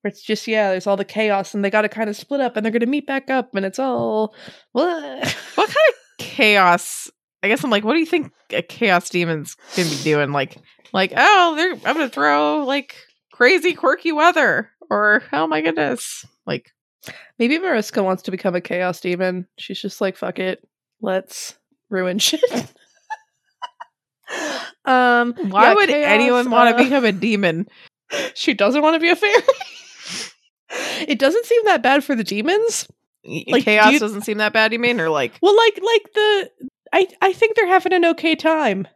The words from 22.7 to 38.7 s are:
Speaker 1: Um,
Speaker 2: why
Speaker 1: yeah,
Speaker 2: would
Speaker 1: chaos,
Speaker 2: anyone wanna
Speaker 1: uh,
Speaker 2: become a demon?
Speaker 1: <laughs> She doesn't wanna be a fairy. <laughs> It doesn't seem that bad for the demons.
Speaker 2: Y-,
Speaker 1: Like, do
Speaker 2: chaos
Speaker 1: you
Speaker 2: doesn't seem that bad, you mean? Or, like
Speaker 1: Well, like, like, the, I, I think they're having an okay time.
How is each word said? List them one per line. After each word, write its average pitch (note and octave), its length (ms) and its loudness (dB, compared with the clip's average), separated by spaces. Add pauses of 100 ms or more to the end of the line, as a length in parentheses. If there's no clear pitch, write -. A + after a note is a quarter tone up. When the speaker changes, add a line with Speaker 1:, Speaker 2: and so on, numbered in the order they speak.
Speaker 1:
Um, B3 480 2 (160)
Speaker 2:
why G#3 200 6
Speaker 1:
yeah, A3+ 40 6
Speaker 2:
would G4+ 160 4
Speaker 1:
chaos, D4 220 0
Speaker 2:
anyone B3 380 2
wanna A#3+ 220 6
Speaker 1:
uh, A3+ 120 2
Speaker 2:
become C4 220 2
a G#3+ 60 4
demon? G3 560 -2 (420)
Speaker 1:
<laughs> - 260 -6
She - 180 -2
doesn't D4 280 2
wanna D#4 180 2
be E4 100 2
a F4 80 4
fairy. G#4 300 2
<laughs> C5+ 60 4 (1500)
It B3+ 120 -2
doesn't E4+ 260 2
seem A#4 200 2
that E4+ 180 2
bad C#4 220 2
for C#4+ 100 -2
the A3+ 80 -2
demons. F4 640 -2 (380)
Speaker 2:
Y-, - 240 -10
Speaker 1:
Like, B3+ 140 2
do - 20 -8
Speaker 2:
chaos G#3+ 280 6
Speaker 1:
you D4 60 2
Speaker 2:
doesn't G#3+ 220 -4
seem G#3+ 160 -6
that G#3+ 160 -2
bad, A3 180 2
you A#3 80 -4
mean? A#3+ 220 0
Or, D#3+ 80 0
like D3 320 -2
Speaker 1:
Well, G4 160 4
like, A4+ 260 4
like, G#4+ 300 0
the, G#4+ 360 0 (440)
I, F#4 140 2 (140)
I F#4+ 120 2
think A4 240 0
they're G#4+ 100 2
having F#4 260 2
an F4 120 4
okay E4 300 2
time. D4+ 600 0